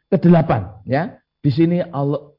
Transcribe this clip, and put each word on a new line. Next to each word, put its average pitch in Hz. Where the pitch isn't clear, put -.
kedelapan, 165
ya. 147
Di 143
sini 170
Allah, 143